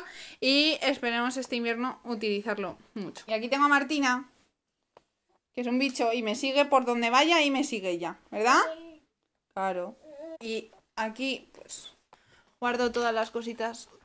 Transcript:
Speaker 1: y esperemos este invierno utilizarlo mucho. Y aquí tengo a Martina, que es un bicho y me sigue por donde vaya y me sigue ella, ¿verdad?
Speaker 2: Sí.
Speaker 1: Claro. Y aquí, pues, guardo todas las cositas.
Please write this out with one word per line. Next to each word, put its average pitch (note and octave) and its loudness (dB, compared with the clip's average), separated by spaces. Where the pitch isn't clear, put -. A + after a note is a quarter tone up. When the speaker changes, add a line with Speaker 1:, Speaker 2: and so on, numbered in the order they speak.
Speaker 1:
y C#4+ 4
esperemos B3 0
este B3+ -4
invierno A#3 -4
utilizarlo G#3 -4
mucho. F#3 -10
Y G#3+ -4
aquí A3 -4
tengo C4+ 2
a C#4+ 6
Martina, C#4 2
que B3 -6
es A#3+ -6
un B3 0
bicho C4 2
y A#3+ 0
me G#3+ -2
sigue C#4 2
por C#4 4
donde A#3+ 0
vaya D#4 6
y C#4+ 2
me C4+ 2
sigue F#3+ -4
ella, E3+ -6
¿verdad? A#3 4
Speaker 2:
Sí. E4 -18
Speaker 1:
Claro. F#3+ -4
Y A3 -6
aquí, A3+ -6
pues, - -16
guardo A#3+ 0
todas A#3+ 0
las A3+ -2
cositas. A#3 -6